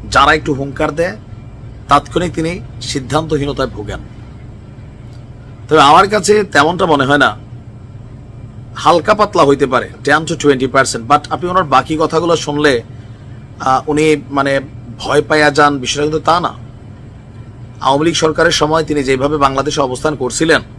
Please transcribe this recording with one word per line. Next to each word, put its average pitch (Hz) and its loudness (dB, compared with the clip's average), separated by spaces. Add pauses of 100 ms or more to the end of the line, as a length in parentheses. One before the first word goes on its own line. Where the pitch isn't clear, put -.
(100)
যারা 139 4
একটু 151 -2
হুঙ্কার 139 -4
দেয়, 175 -2 (720)
তাৎক্ষণিক 160 0
তিনি 165 -4 (220)
সিদ্ধান্তহীনতায় 139 -4
ভোগেন। 101 -10 (1700)
তবে 156 6
আমার 160 8
কাছে 208 2
তেমনটা 170 2
মনে 139 2
হয় 143 2
না, 117 2 (1400)
হালকা 170 2
পাতলা 202 2
হইতে 139 4
পারে 120 0 (140)
ten 151 2
to 160 -4
twenty 131 2
percent, 120 0
but 147 4 (100)
আপনি 160 -4
ওনার 180 2
বাকি 135 2
কথাগুলো 160 2
শুনলে, 147 0 (760)
আহ, 131 0
উনি 151 4 (140)
মানে 139 0 (380)
ভয় 143 0
পাইয়া 151 4
যান, 143 2
বিষয়টা 131 -4
কিন্তু 156 -2
তা 165 2
না। 160 -4 (1300)
আওয়ামী 143 2
লীগ 170 2
সরকারের 160 2
সময় 156 2
তিনি 147 -2
যেভাবে 135 0
বাংলাদেশে 139 0
অবস্থান 135 -2
করছিলেন 131 0 (180)